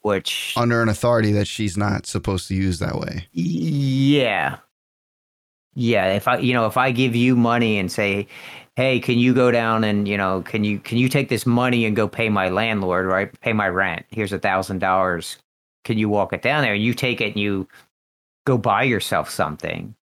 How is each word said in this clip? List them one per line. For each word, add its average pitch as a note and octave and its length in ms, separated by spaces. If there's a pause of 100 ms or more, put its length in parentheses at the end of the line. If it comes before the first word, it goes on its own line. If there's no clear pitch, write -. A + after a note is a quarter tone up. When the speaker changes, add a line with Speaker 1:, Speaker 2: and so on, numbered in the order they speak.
Speaker 1:
Which - 560
Speaker 2:
Under A#2 240
an A2 80
authority A2 420
that G2+ 160
she's G2+ 300
not G#2 260
supposed F#2+ 440
to F#2+ 60
use F#2+ 260
that F#2+ 160
way. - 380
Speaker 1:
Y-, - 80
yeah. C3+ 1120 (1160)
Yeah, A2+ 400
if G2+ 120
I, B2 120
you B2 160
know, A#2 120
if G#2+ 100
I C3 140
give B2 240
you B2 220
money A#2 420
and F#2 140
say, G2+ 340 (480)
"Hey, B2+ 240
can B2 180
you B2 160
go B2 200
down A2+ 320
and, G#2 240
you G2+ 80
know, F#2 260
can G#2+ 220
you, G#2 160
can - 180
you C3 100
take C3+ 200
this A2+ 180
money A#2+ 380
and G#2+ 100
go G#2 140
pay A2+ 200
my G2 200
landlord, F#2+ 580
right? F#2+ 360
Pay A#2 100
my G#2 160
rent. F2+ 420
Here's G#2 220
a F#2 80
thousand F#2+ 400
dollars. F#2 580 (460)
Can A2+ 120
you G#2+ 120
walk G#2 240
it F#2 100
down C#3+ 200
there?" A2 120
And G#2 80
you A#2 120
take B2 260
it A2+ 140
and - 60
you G2+ 280 (760)
go B2+ 140
buy G#2+ 240
yourself G#2 480
something. E2 640 (140)